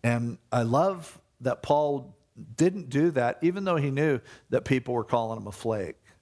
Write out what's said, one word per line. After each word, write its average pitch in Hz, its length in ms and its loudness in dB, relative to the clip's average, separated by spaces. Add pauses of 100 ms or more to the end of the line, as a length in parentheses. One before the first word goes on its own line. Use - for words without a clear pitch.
And 117 360 0 (140)
I 120 100 2
love 160 580 0 (200)
that 123 220 -2
Paul 147 540 0 (400)
didn't 180 340 0
do 151 220 2
that, 123 300 0
even 185 220 0
though 180 120 0
he 143 160 0
knew 143 280 2 (300)
that 131 140 0
people 127 300 0
were 113 100 -2
calling 113 360 -2
him 101 60 -12
a 104 60 -12
flake. 104 500 -4 (200)